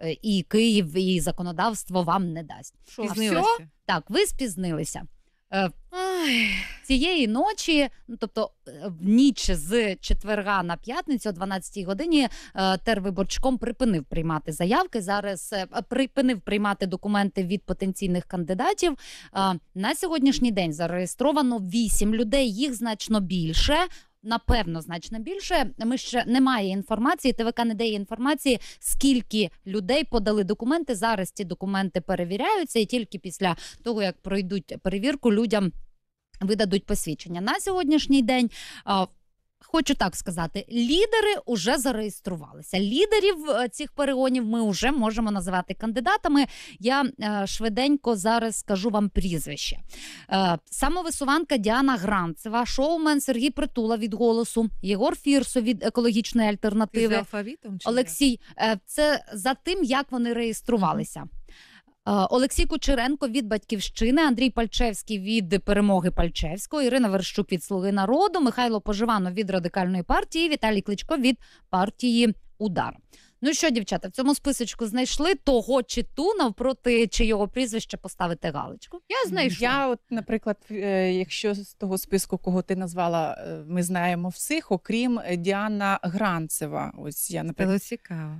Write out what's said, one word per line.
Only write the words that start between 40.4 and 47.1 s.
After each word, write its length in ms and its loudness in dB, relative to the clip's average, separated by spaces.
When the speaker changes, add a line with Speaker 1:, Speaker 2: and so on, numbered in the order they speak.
Speaker 1:
лідери 640 4
уже 320 0
зареєструвалися. 1040 -4
Лідерів, 680 2
е, 180 2
цих 240 -10
перегонів 540 2
ми 240 2
вже 220 2
можемо 380 0
називати 440 -2
кандидатами. 720 2
Я, 260 2